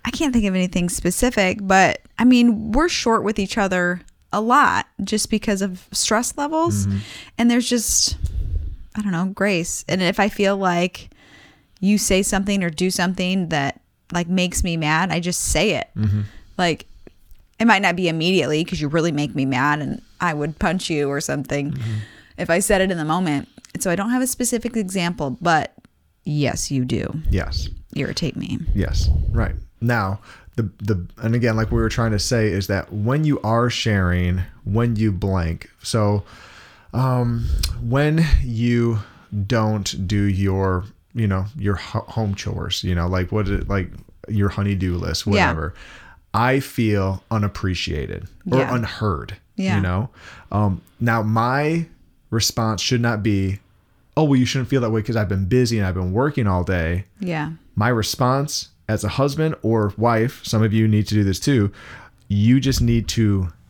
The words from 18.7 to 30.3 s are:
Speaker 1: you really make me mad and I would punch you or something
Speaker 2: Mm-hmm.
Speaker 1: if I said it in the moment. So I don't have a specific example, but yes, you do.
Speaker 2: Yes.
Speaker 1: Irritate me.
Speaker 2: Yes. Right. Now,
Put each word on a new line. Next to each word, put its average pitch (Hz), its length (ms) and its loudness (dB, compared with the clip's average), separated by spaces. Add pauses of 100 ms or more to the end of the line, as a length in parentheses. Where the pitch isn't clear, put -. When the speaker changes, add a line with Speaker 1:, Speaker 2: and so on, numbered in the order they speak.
Speaker 1:
you 147 80 -2
really 165 220 0
make 147 240 -4
me 135 100 0
mad 139 360 0
and - 200 -8 (180)
I 170 140 -2
would 147 260 -6
punch 175 300 -2
you 147 200 0
or 139 120 -2
something 143 500 -4
Speaker 2:
Mm-hmm. 117 200 -6 (480)
Speaker 1:
if 170 100 -4
I 170 100 2
said 196 220 2
it 190 100 2
in 175 60 -2
the 156 80 -4
moment. 156 420 -2 (320)
So 190 120 -2
I 170 40 2
don't 202 140 -4
have 254 120 0
a 262 60 -2
specific 233 480 -4
example, 175 640 -4
but 160 340 2 (520)
yes, 147 460 -2
you 131 120 0
do. 131 460 -4
Speaker 2:
Yes. - 400 -2 (260)
Speaker 1:
Irritate - 400 -4
me. - 220 -6 (160)
Speaker 2:
Yes. - 360 2 (200)
Right. - 240 0 (260)
Now, 110 420 0 (340)